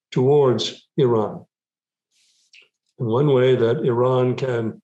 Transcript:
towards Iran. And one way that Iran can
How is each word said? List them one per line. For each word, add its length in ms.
towards 760
Iran. 480
And 100
one 200
way 280
that 280
Iran 520
can 480